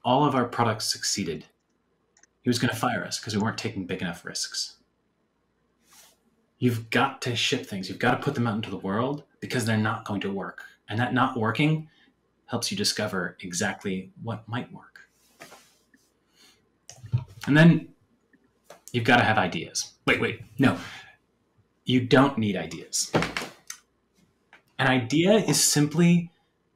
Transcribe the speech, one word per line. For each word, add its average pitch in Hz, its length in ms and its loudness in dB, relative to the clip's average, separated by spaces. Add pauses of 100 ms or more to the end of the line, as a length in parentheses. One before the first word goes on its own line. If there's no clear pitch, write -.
all 131 200 4
of 135 120 2
our 123 100 2
products 113 400 -2
succeeded, - 600 -4 (960)
he - 80 -4
was 120 100 0
gonna 110 160 0
fire 113 280 -2
us - 160 -8
'cause 107 160 -8
we 98 60 0
weren't 107 160 -2
taking 101 300 -8
big - 140 -6
enough 87 220 -8
risks. - 540 -8 (1800)
You've 113 320 -2
got 123 320 0
to 123 120 -4
ship - 300 -2
things. 95 240 -10
You've 95 100 -10
gotta 123 220 0
put 131 140 -2
them 120 100 0
out 107 100 -2
into 107 140 -6
the 95 80 -10
world 120 460 -4 (160)
because 107 260 -4
they're 110 120 0
not 107 280 -2
going 101 160 -4
to 101 100 -6
work. 92 320 -8 (240)
And 110 120 -4
that 123 140 0
not 127 240 0
working 151 520 0 (560)
helps - 240 -4
you 95 80 -6
discover 98 600 -2
exactly 92 720 -6 (100)
what 113 260 -10
might 123 240 -8
work. - 380 -20 (2500)
And 139 100 6
then 165 360 8 (1000)
you've 120 120 0
gotta 120 200 6
have 107 140 2
ideas. 87 560 -4 (120)
Wait, - 160 2
wait, 110 200 -4 (160)
no. 131 220 4 (1040)
You 127 220 2
don't 139 320 6
need 101 180 0
ideas. - 560 -6 (1700)
Idea 135 480 4
is 180 300 2
simply 170 680 4 (440)